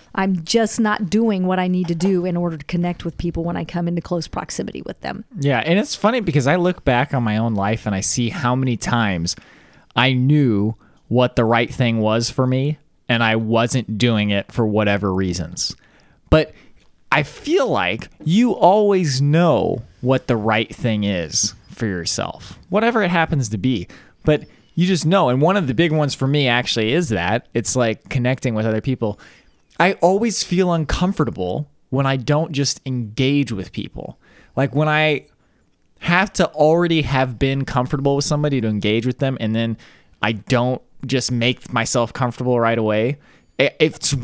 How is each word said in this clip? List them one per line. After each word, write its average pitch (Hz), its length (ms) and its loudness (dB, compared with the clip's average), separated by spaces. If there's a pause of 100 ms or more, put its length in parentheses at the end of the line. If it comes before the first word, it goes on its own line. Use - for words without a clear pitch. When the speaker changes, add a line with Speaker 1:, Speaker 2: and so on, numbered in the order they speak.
(140)
Speaker 1:
I'm 190 300 0
just 226 340 0
not 208 300 0
doing 202 380 2
what 185 120 0
I 180 100 0
need 180 200 0
to 175 60 0
do 175 300 0
in 180 120 -2
order 170 200 -2
to 147 100 -12
connect 175 380 -4
with 170 120 -6
people 165 280 -4
when 175 120 -4
I 175 80 -4
come 170 240 -4
into 175 140 -2
close 170 260 -4
proximity - 540 -8
with - 180 -12
them. - 240 -8 (160)
Speaker 2:
Yeah, 135 240 2
and 170 140 2
it's 208 160 -2
funny 233 260 0
because 143 260 0
I 151 100 2
look 180 280 -2
back 131 300 0
on 127 80 0
my 107 160 0
own 113 160 0
life 104 320 -2
and 104 80 -2
I 95 60 -2
see 120 280 -2
how 123 260 -2
many 131 220 0
times 98 580 0 (600)
I 127 160 2
knew 127 640 2 (320)
what 123 280 2
the 120 80 2
right 117 280 2
thing 117 280 0
was 110 300 2
for 127 160 0
me 131 320 -2 (300)
and 117 160 2
I 110 120 2
wasn't 113 640 0
doing 107 320 2
it 101 220 -2
for 117 140 0
whatever 101 460 0
reasons. 90 600 -4 (540)
But 156 240 2 (580)
I 147 120 2
feel 269 440 -2
like 107 420 -2 (160)
you 214 280 2
always 185 720 2
know 143 600 2 (180)
what 127 260 0
the 120 100 2
right 110 380 0
thing 107 300 -2
is 87 500 -2 (160)
for - 160 -6
yourself, 90 720 -6 (100)
whatever 220 340 0
it 180 80 0
happens 156 400 0
to 110 80 -4
be. 98 300 0 (360)
But 151 200 2 (300)
you 175 120 2
just 185 180 0
know. 165 240 4
And 127 140 2
one 185 140 4
of 180 100 0
the 127 80 -2
big 160 180 2
ones 151 220 0
for 135 120 -2
me 139 220 2
actually 120 440 0
is 160 180 0
that. 98 420 0
It's, 113 240 -2
like, 117 320 -2
connecting 127 460 -2
with 107 100 -2
other 110 160 0
people. 117 400 -4 (580)
I 185 160 2
always 196 480 0
feel 180 300 0
uncomfortable 147 960 -2 (220)
when 135 160 0
I 135 100 0
don't 147 360 -2
just 139 340 -4
engage 131 640 -2
with 92 200 -8
people. - 460 -12 (380)
Like, 127 180 0
when 151 140 2
I 151 380 0 (720)
have 185 360 0
to 180 180 2
already 160 500 2
have 127 360 -2
been 135 280 0
comfortable 139 500 0
with 143 80 0
somebody 147 380 0
to 113 60 0
engage 107 360 0
with 127 140 -2
them, 135 220 -2
and 110 140 -2
then 113 220 -2 (460)
I 110 100 0
don't 123 480 0 (240)
just 127 260 -2
make 123 420 -2
myself 117 420 0
comfortable 123 440 -2
right 113 200 2
away, 110 400 0 (400)
i-, 135 200 2
it's - 460 0